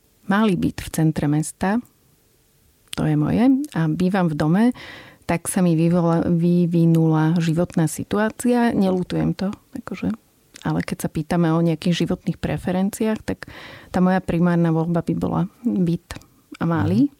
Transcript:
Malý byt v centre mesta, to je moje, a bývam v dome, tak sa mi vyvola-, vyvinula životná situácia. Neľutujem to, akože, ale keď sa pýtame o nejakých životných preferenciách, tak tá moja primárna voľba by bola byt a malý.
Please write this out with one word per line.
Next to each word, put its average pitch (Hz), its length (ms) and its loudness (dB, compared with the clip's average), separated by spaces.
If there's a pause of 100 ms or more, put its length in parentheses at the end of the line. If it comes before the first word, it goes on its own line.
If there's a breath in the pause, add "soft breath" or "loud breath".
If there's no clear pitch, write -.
(240)
Malý 202 320 0
byt - 240 -4
v - 80 -10
centre 156 400 0
mesta, 156 480 -2 (1160)
to 151 160 -2
je 151 80 0
moje, 151 240 0 (320)
a 165 160 0
bývam 180 400 0
v 156 80 -4
dome, 170 280 2 (600 loud breath)
tak 170 240 -4
sa 190 160 0
mi 175 80 4
vyvola-, 165 560 2
vyvinula 165 1120 4
životná 165 480 0
situácia. 226 840 -2
Neľutujem 180 600 0
to, 190 160 -4 (260)
akože, - 380 -6 (500)
ale 156 220 -4
keď - 160 -8
sa - 80 -4
pýtame 170 420 0
o 160 80 2
nejakých 170 460 0
životných 170 320 -4
preferenciách, 190 880 -4
tak - 240 -8 (400 loud breath)
tá - 100 -2
moja 185 220 2
primárna 170 500 2
voľba 165 300 0
by 170 160 -2
bola 165 260 -2 (220)
byt 185 560 -2 (400)
a 170 80 -2
malý. 170 400 2 (120)